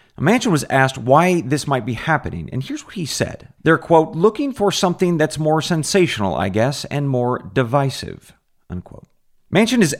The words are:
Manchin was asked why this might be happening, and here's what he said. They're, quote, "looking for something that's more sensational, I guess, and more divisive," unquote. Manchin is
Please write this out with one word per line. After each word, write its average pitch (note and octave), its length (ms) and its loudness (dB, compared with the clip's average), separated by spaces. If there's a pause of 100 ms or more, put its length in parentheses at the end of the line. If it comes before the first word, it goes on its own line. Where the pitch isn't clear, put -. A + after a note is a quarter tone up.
(200)
Manchin A3 320 2
was D3 140 0
asked C3+ 320 2
why D#3+ 440 4
this C3 240 -2
might C3 200 -2
be A#2+ 80 -4
happening, G#2+ 580 -4
and B2+ 100 -4
here's C#4 240 -10
what - 80 -20
he F3 120 -6
said. - 420 -6 (160)
They're, D#3+ 140 4
quote, D#3+ 360 4
"looking A3 400 0
for G3+ 180 0
something F3 460 0
that's D3 220 -2
more D#3 220 2
sensational, D3 720 0
I F#2 140 -2
guess, A2+ 360 -2
and C#3+ 240 -4
more B2 300 -2
divisive," B2+ 920 -4 (360)
unquote. - 380 -14 (440)
Manchin A3+ 300 4
is D3+ 180 2